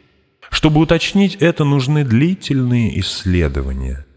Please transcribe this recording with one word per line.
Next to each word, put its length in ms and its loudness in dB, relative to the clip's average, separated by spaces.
Чтобы 300 2
уточнить 560 2
это, 260 0
нужны 420 0
длительные 920 0
исследования. 1080 -4